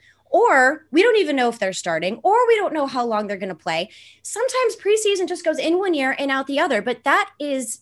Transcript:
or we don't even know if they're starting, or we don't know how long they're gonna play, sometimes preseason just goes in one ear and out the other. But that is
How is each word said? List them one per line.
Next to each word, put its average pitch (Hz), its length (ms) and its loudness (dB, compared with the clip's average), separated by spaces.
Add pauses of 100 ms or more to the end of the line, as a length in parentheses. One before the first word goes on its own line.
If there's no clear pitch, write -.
(320)
or 311 580 4
we 320 140 4
don't 466 140 4
even 302 180 0
know 247 140 2
if 233 100 -6
they're 190 140 -2
starting, 180 500 -4
or 453 240 4
we 466 80 4
don't 381 180 -2
know 294 140 -2
how 247 180 -4
long 214 220 -2
they're 196 100 -6
gonna 185 160 -8
play, 170 360 -4 (340)
sometimes 508 540 -2
preseason 403 500 0
just - 180 -8
goes 311 140 0
in 330 180 0
one 370 160 0
ear 269 240 0
and 277 140 -4
out 269 160 -2
the 277 120 -2
other. 285 220 0
But 240 220 -6
that 370 360 0
is 269 420 -6